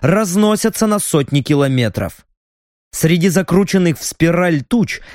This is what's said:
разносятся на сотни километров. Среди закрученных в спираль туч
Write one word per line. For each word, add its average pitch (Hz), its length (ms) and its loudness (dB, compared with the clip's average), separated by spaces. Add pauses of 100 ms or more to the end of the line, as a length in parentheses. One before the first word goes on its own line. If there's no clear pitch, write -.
разносятся 208 840 0
на 208 140 0
сотни 143 400 0
километров. 127 840 -2 (680)
Среди 170 380 2
закрученных 175 680 0
в - 60 -14
спираль 170 600 0
туч - 360 -2 (160)